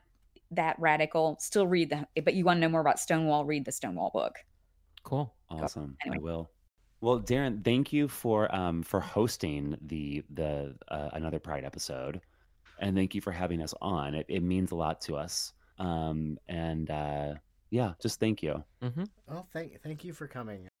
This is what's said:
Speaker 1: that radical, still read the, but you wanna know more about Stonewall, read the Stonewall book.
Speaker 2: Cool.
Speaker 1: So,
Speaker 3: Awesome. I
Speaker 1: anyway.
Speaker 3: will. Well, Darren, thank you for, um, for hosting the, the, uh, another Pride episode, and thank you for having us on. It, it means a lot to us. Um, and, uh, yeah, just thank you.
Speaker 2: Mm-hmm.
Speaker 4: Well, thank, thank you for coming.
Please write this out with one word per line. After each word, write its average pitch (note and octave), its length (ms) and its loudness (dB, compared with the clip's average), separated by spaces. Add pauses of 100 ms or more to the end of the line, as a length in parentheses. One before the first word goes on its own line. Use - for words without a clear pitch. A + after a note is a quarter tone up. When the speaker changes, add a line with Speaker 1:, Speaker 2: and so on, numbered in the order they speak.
(500)
Speaker 1:
that D#3+ 280 2
radical, D#3 600 4
still G3+ 260 4
read F3 240 4
the, D3 320 -4
but D#3+ 120 4
you F#3 100 4
wanna F3 160 6
know E3+ 80 6
more E3 120 2
about D3 200 4
Stonewall, D#3 440 2
read D3 200 0
the B2 80 -8
Stonewall F2+ 400 -2
book. - 220 0 (680)
Speaker 2:
Cool. C3+ 300 -2 (180)
Speaker 1:
So, E2 140 -8
Speaker 3:
Awesome. C#2+ 400 -6
I C#2 40 -8
Speaker 1:
anyway. D2 140 -4
Speaker 3:
will. E2 280 -4 (500)
Well, A#2 200 4
Darren, A#2+ 440 0
thank B2+ 280 4
you D3 140 4
for, G#2+ 480 2
um, F2 280 2
for F#2+ 180 0
hosting D2+ 800 0
the, D2 500 -6
the, D2 440 -4 (140)
uh, D2 260 -6
another D#2 240 -2
Pride D2 260 -6
episode, C2+ 560 -8 (580)
and G2 160 0
thank F#2+ 200 2
you G2+ 60 -4
for F#2+ 120 -4
having E2+ 300 -2
us D#2 180 -6
on. D2+ 340 -2
It, D#2 140 -4
it F#2 140 -2
means F#2 280 2
a F2 60 -4
lot D#2+ 260 0
to D2+ 140 -4
us. - 360 -6 (260)
Um, D#2+ 600 -2 (100)
and, D#2+ 420 -4
uh, D2 440 -4 (360)
yeah, A2+ 300 0
just - 200 -4
thank A2 220 0
you. D2+ 200 -2 (200)
Speaker 2:
Mm-hmm. B2 220 -4 (220)
Speaker 4:
Well, E3+ 260 -12
thank, D#3+ 300 -12
thank D#3 220 -12
you F3 80 -12
for C#3+ 160 -12
coming. G#2+ 400 -12 (120)